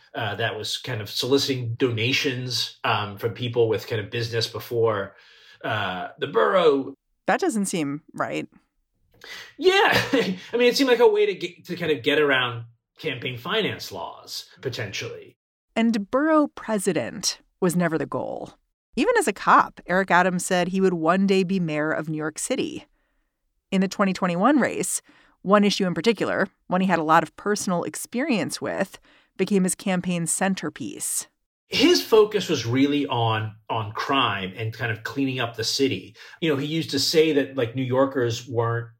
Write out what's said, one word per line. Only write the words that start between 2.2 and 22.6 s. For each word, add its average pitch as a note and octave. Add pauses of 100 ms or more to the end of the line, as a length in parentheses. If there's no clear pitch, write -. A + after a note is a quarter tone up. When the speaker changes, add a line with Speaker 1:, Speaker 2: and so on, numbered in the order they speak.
Speaker 1:
um, G#2
from A2
people A#2
with G2+
kind A2+
of G2
business A#2
before, A2+ (500)
uh, G2 (100)
the C3
borough. E3 (320)
Speaker 2:
That G#3
doesn't A3+
seem D3+ (100)
right. C#3+ (1120)
Speaker 1:
Yeah. F#4
<laughs> -
I F#3+ (160)
mean, A#3+
it A#3
seemed C4+
like A#3
a A#3+
way G#3
to G3+
get, F3
to F3
kind D#3
of C3
get C#3+
around B2+ (340)
campaign B2
finance D3+
laws, - (140)
potentially. A2+ (380)
Speaker 2:
And A3+
borough D4+
president F#3 (200)
was F3
never E3
the C#3
goal. - (400)
Even G4
as F#4
a G#3
cop, -
Eric F#3
Adams F3+
said F3+
he F#3+
would F#3
one F3
day F#3+
be F#3
mayor D#3
of D#3
New D#3
York D3+
City. - (840)